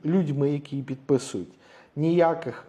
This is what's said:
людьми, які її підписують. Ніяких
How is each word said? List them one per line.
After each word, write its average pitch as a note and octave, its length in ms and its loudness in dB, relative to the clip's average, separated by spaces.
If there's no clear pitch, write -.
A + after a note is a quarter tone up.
людьми, D3 440 2
які C#3+ 260 -4
її C#3 80 -6
підписують. B2+ 720 -2
Ніяких E3 720 0